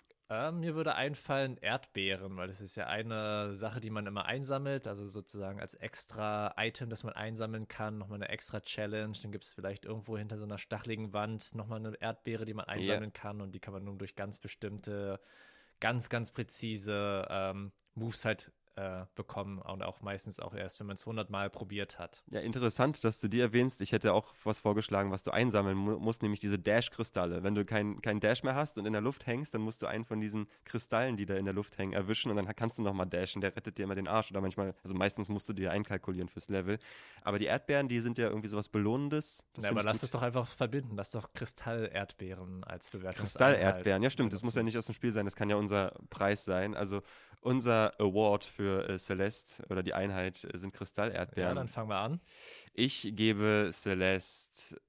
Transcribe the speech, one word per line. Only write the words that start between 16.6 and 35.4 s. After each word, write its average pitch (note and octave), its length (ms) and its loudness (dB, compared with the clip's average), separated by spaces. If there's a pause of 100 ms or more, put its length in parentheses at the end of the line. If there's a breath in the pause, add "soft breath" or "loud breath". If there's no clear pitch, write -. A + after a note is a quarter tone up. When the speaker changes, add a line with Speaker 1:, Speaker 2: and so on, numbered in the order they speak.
Speaker 1:
ähm, F#2+ 400 -2 (240)
Moves A2+ 300 -4
halt, - 260 -2 (240)
äh, F#2 280 -6 (100)
bekommen G2 460 -6
und F#2+ 240 -8
auch F2+ 160 -6
meistens G2+ 400 -6
auch G2 140 -8
erst, F#2+ 260 -6
wenn G#2 80 -8
man's G2 180 -8
hundert A2 240 -4
Mal G2 200 0
probiert G2+ 500 -6
hat. - 300 -12
Speaker 2:
Ja, A2 100 -2
interessant, B2 640 2
dass A2+ 160 2
du A2 80 0
die A2+ 140 4
erwähnst. B2 400 4
Ich G2 100 -2
hätte G#2+ 220 6
auch G#2+ 200 4 (120)
was G#2+ 140 0
vorgeschlagen, G2+ 520 2
was F#2+ 100 -2
du - 100 -2
einsammeln G2+ 440 6
mu-, G2+ 240 2
musst, A2 220 0
nämlich G#2 180 2
diese G2+ 180 2
Dash-Kristalle. F#2 840 2
Wenn G2+ 120 4
du G#2 100 4
kein, G#2 340 0
kein G#2 220 0
Dash A2 220 4
mehr C3 120 2
hast D3 220 -2
und G2+ 80 -2
in A2 80 2
der G#2 80 2
Luft C3 260 -2
hängst, B2+ 260 -2
dann A2+ 80 0
musst A2 200 -2
du - 60 -2
einen A2 180 -2
von A2 160 -2
diesen G#2+ 260 -2 (160 soft breath)
Kristallen, A#2 540 0
die G2+ 80 -2
da G2 100 0
in G2 80 2
der G2 100 0
Luft G2+ 240 -4
hängen, F#2+ 140 0
erwischen G2+ 380 0
und G#2 80 2
dann G2 180 0
kannst A2+ 220 -2
du A#2+ 40 -2
nochmal G2 260 2
dashen. F2+ 340 -2
Der G2 120 0
rettet - 240 -8
dir G2+ 60 -2
immer G2 120 0
den F#2+ 120 -2
Arsch G#2+ 240 2
oder G2 80 0
manchmal, F#2+ 420 0
also F#2 140 -6
meistens G2 320 2
musst G2+ 220 -4